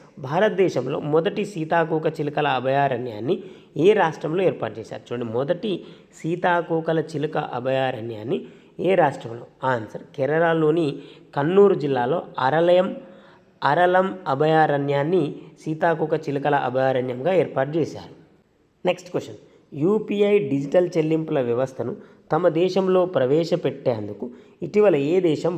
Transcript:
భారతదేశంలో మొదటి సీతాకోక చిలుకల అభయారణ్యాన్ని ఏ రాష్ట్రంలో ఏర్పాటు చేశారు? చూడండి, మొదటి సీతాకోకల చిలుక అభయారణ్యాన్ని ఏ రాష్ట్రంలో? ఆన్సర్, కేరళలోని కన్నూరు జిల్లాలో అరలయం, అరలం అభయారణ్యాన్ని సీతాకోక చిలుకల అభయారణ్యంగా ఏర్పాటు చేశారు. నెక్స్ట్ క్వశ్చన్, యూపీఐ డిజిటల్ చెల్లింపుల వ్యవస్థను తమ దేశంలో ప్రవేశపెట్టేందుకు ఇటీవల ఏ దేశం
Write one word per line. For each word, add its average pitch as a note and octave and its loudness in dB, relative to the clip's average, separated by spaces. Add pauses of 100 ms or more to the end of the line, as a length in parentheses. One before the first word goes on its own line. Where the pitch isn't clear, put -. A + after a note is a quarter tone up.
(180)
భారతదేశంలో D#3 0
మొదటి E3 0
సీతాకోక D#3+ 0
చిలుకల D3+ -2
అభయారణ్యాన్ని C3 0 (400)
ఏ D#3 4
రాష్ట్రంలో E3+ 0
ఏర్పాటు B2 -2
చేశారు? A2+ -14
చూడండి, A#2+ -6
మొదటి E3+ -2 (420)
సీతాకోకల E3 -2
చిలుక D3+ -6
అభయారణ్యాన్ని B2+ -4 (400)
ఏ F#3+ 2
రాష్ట్రంలో? C3 0 (180)
ఆన్సర్, A#2+ -4 (140)
కేరళలోని D#3+ 2 (480)
కన్నూరు F#3 4
జిల్లాలో C#3 0 (160)
అరలయం, E3+ 4 (760)
అరలం F3+ 2
అభయారణ్యాన్ని D3 2 (380)
సీతాకోక D#3+ -2
చిలుకల D3 -2
అభయారణ్యంగా C3 0
ఏర్పాటు C#3+ 0
చేశారు. A2+ -6 (720)
నెక్స్ట్ F3+ -4
క్వశ్చన్, - -8 (320)
యూపీఐ G#3 2 (140)
డిజిటల్ C#3 2
చెల్లింపుల D#3 0
వ్యవస్థను B2 -2 (400)
తమ F3 4
దేశంలో F#3 2
ప్రవేశపెట్టేందుకు C3 0 (380)
ఇటీవల F#3 4
ఏ C#3+ 0
దేశం E3 0